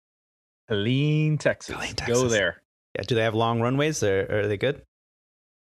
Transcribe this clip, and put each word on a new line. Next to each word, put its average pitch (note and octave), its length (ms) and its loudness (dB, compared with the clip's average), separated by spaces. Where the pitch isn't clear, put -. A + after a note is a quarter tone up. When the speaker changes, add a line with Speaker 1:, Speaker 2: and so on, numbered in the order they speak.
Speaker 1:
Killeen, D3 680 0
Texas. - 360 -4
Speaker 2:
Killeen, - 220 -8
Speaker 1:
Go A#2+ 80 0
Speaker 2:
Texas. B2 180 2
Speaker 1:
there. F#2+ 300 2
Speaker 2:
Yeah, - 100 -4
do - 80 0
they A2 80 2
have A2+ 120 0
long A2+ 260 2
runways? C#3 420 0
Are, G2 280 2
are G#2 180 0
they G#2 80 -2
good? B2+ 260 -2